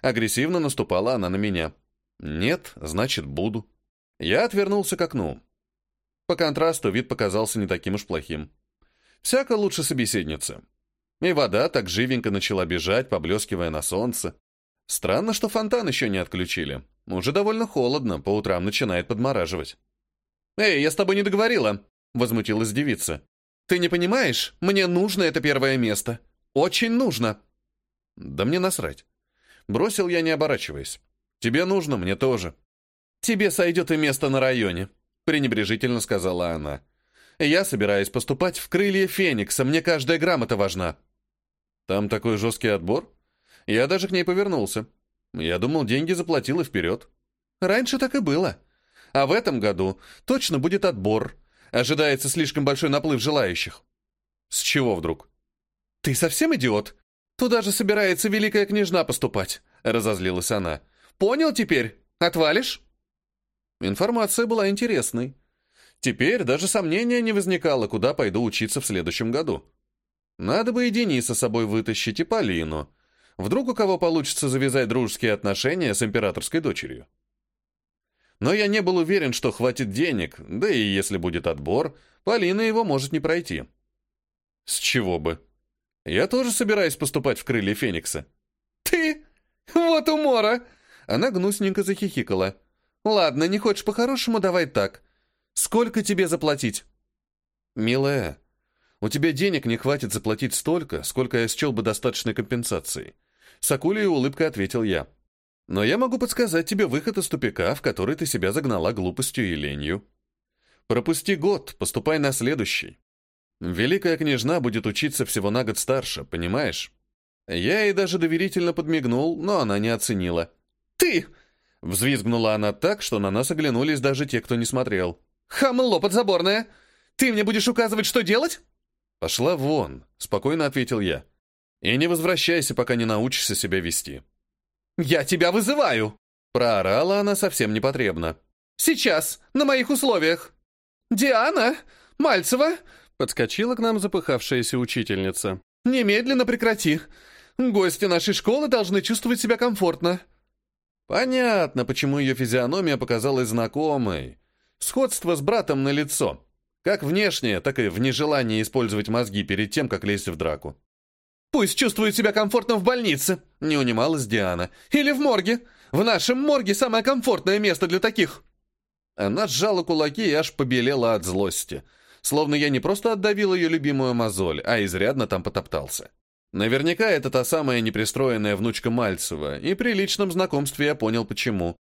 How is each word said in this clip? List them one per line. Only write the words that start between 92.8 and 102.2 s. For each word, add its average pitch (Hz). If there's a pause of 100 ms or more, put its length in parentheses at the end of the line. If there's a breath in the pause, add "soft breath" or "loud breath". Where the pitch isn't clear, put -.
Ладно, 165
не 190
хочешь 202
по-хорошему, 233
давай 180
так. 104 (520)
Сколько 226
тебе 190
заплатить? 143 (920)
Милая, 120 (640)
у 110
тебя 151
денег 156
не 113
хватит 131
заплатить 110
столько, 156
сколько -
я 117
счел 139
бы 107
достаточной 110